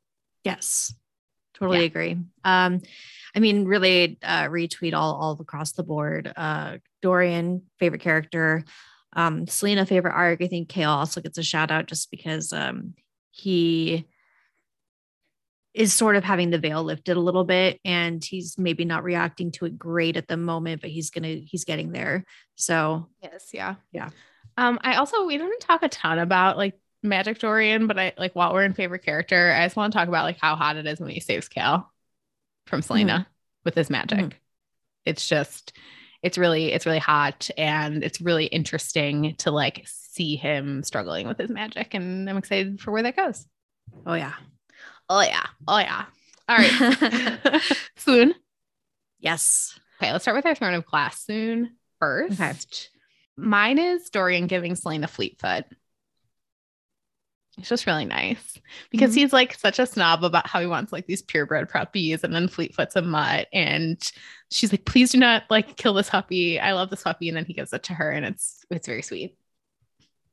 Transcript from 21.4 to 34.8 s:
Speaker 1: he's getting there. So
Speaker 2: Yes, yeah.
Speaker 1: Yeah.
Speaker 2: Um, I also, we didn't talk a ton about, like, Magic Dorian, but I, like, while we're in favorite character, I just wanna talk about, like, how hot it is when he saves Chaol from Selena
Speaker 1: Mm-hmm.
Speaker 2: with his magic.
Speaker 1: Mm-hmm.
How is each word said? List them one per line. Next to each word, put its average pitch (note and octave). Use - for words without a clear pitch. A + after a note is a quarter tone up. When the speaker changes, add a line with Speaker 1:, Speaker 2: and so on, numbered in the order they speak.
Speaker 1:
he's D#3+
getting D#3+
there. F3+
So D#3+
Speaker 2:
Yes, -
yeah. F#3+
Speaker 1:
Yeah. D3
Speaker 2:
Um, A#3+
I B3+
also, F#4+
we C#4+
didn't G4
talk E4
a D#4
ton E3
about, F#3
like, G3
Magic G#3
Dorian, A3
but G#3
I, F#3
like, F#3
while F3
we're F#3+
in F#3+
favorite F3+
character, E3+
I D#3+
just F#3
wanna G#3+
talk F3
about, D#3+
like, E3+
how D#3
hot D3+
it D3+
is D#3
when D#3+
he -
saves -
Chaol D3
from -
Selena G#2+
Speaker 1:
Mm-hmm. F3+
Speaker 2:
with E3
his D#3
magic. D3
Speaker 1:
Mm-hmm. E3+